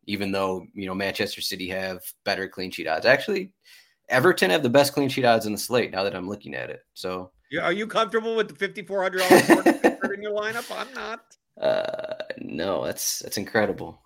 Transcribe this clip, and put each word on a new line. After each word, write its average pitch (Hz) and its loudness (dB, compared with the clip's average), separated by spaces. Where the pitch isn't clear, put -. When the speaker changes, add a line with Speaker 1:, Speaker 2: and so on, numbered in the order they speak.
Speaker 1:
even 101 -4
though, 95 -2
you 98 -6
know, 92 -6
Manchester 98 -4
City 92 -6
have 92 -6
better 95 -2
clean 92 -8
sheet 82 -8
odds. 80 0
Actually, 185 2
Everton 175 4
have 170 4
the 131 2
best 139 6
clean 139 2
sheet 131 0
odds 113 6
in 107 -2
the 98 -4
slate 110 0
now 95 -2
that 98 -2
I'm 92 -6
looking 87 -10
at 64 -8
it. - -12
So 92 -8
Speaker 2:
Yeah, 170 -6
are 165 0
you 208 -4
comfortable 226 0
with 220 0
the 151 -16
fifty-four 196 -6
hundred 185 0
dollars - 8
Speaker 1:
<laughs> - 4
Speaker 2:
in 202 -10
your 208 -6
lineup? 220 -4
I'm 262 -8
not. 226 -10
Speaker 1:
Uh, - -2
no, 82 -2
that's, - -4
that's - -8
incredible. 98 -2